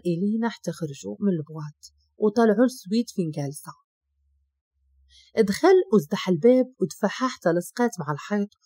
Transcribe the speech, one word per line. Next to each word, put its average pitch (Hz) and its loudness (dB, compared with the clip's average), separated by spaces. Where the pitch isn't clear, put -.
إلينا 202 -2
حتى - -8
خرجوا 165 -10
من 202 0
البواط 156 -8
وطلعوا 214 4
للسويت 233 -2
فين 165 -4
جالسة. 147 -8
دخل 220 4
وزدح 185 2
الباب 247 4
ودفعها 202 -2
حتى 247 -4
لصقات 175 -2
مع 147 -4
الحيط 208 -4